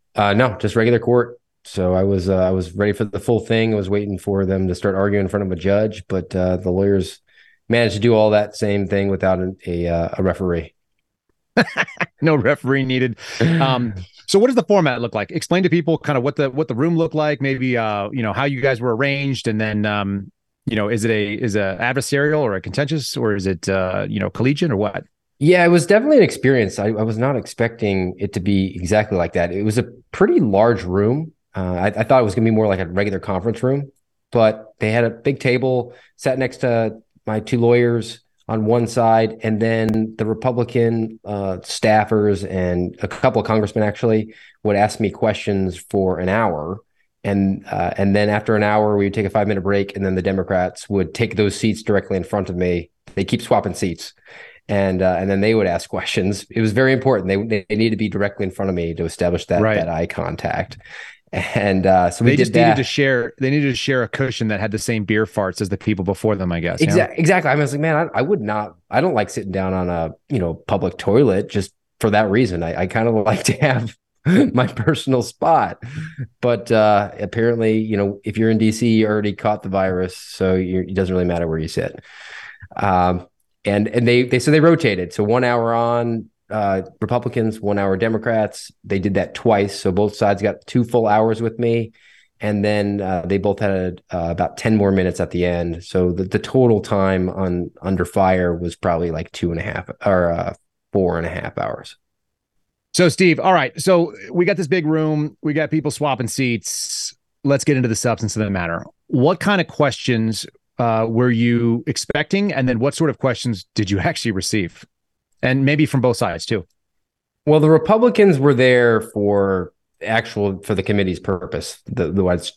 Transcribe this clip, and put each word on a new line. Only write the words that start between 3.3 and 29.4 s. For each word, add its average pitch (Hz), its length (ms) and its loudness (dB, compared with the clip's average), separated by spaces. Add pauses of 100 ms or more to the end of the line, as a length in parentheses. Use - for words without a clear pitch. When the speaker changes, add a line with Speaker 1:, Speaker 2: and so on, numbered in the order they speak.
Speaker 1:
thing. 113 320 0
I 107 40 0
was 95 140 -4
waiting 101 280 -2
for 98 280 -2
them 95 220 0
to 90 80 -2
start 98 180 -2
arguing 101 300 0
in 92 40 -2
front 101 160 -2
of 92 60 -4
a 90 60 -4
judge, 101 500 0
but, 92 300 -6
uh, 92 220 0
the 92 120 -4
lawyers 98 500 0 (480)
managed 113 280 0
to 101 40 -6
do 117 140 4
all 107 160 4
that 104 240 2
same 101 320 -2
thing 98 220 -2
without 95 320 0
an, 92 160 -6 (100)
a, 87 220 -4
uh, 85 280 -2
a 95 60 -2
referee. 87 540 -2 (800)
Speaker 2:
<laughs> 226 80 4 (580)
No 156 140 4
referee 135 480 0
needed. 127 340 -2 (220)
Um, 127 540 0 (160)
Speaker 1:
<laughs> - 180 -20
Speaker 2:
so 196 100 2
what 220 80 6
does 262 80 0
the 226 80 4
format 160 380 2
look 120 120 -4
like? 104 200 -4
Explain 180 320 0
to 175 40 0
people 160 300 0
kind 147 180 -2
of 123 60 0
what 117 140 -4
the, 139 140 0
what 143 180 -4
the 123 80 -6
room 165 200 0
looked 160 200 0
like, 151 260 -2
maybe, 131 340 0
uh, 107 360 -2
you 127 100 -4
know, 107 100 -2
how 113 120 -2
you 143 160 -4
guys 127 200 0
were 123 140 -2
arranged, 139 540 -2
and 110 120 -2
then, 107 240 -2
um, 101 460 -2 (360)
you 110 100 -2
know, 104 120 0
is 110 160 -2
it 113 60 2
a, 104 240 0
is 107 220 -4
a 95 240 -2
adversarial 139 640 0
or 110 120 -2
a 95 60 -4
contentious, 139 560 -4
or 117 180 0
is 98 140 -2
it, 92 200 -4
uh, 95 400 -2
you 107 120 -4
know, 98 100 -2
collegiate 143 400 0
or 110 60 0
what? 101 260 -2 (380)
Speaker 1:
Yeah, 175 240 6
it 170 40 6
was 170 160 6
definitely 262 340 6
an 220 40 8
experience. 131 560 2
I, 101 80 0
I 110 160 0
was 110 160 -2
not 131 160 0
expecting 98 840 -2
it 98 140 -6
to 107 60 -4
be 95 360 0
exactly 95 420 0
like 85 140 -2
that. 87 180 0